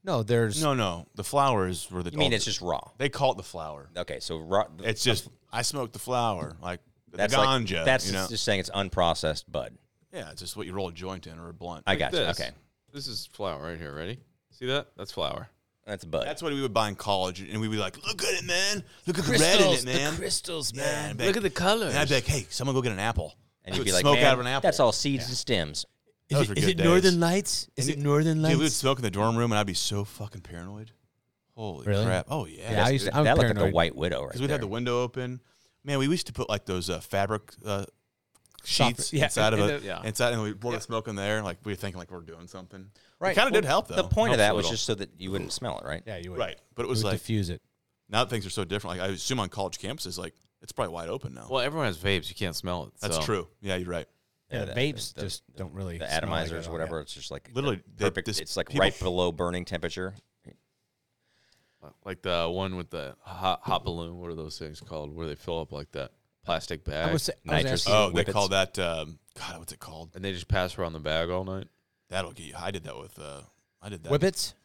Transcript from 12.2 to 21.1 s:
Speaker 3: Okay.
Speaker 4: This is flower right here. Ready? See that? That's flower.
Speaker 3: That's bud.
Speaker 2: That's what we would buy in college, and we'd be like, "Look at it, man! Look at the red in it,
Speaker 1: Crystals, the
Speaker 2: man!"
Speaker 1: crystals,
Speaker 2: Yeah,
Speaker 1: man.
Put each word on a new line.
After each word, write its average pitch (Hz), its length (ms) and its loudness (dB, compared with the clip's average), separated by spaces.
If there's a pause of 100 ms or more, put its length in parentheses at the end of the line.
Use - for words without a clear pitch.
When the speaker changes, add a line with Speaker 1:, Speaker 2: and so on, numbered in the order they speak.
Speaker 3:
Okay. 62 100 -4 (420)
Speaker 4:
This 139 140 -12
is 113 200 -8
flower 85 360 -6
right 82 160 -8
here. 73 160 -10
Ready? 90 240 -8 (320)
See - 160 -12
that? 139 300 -2
That's - 160 -12
flower. 69 360 -4 (380)
Speaker 3:
That's 104 180 -8
bud. 80 220 -2
Speaker 2:
That's 151 160 -6
what 156 100 -2
we 139 100 -2
would 120 120 -2
buy 107 140 4
in 98 80 -4
college, 92 440 0
and 98 200 -6
we'd 110 100 0
be 110 60 0
like, 95 280 -2
"Look 202 200 -4
at 226 100 0
it, 175 100 -4
man! 190 380 0 (240)
Look 175 140 0
at 160 40 -2
the - 80 2
red - 80 6
in 160 40 6
it, 190 140 8
Speaker 1:
Crystals, 170 260 6
the 127 80 -2
Speaker 2:
man!" 147 240 0
Speaker 1:
crystals, - 580 -4
Speaker 2:
Yeah, 135 80 -6
Speaker 1:
man. 147 280 -2